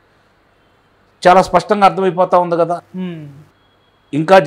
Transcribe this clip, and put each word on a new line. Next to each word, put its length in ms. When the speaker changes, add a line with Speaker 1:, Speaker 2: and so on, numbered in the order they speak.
Speaker 1:
చాలా 240
స్పష్టంగా 400
అర్థమైపోతా 560
ఉంది 180
కదా. 160
Speaker 2:
Hmm. 240
Speaker 1:
ఇంకా 160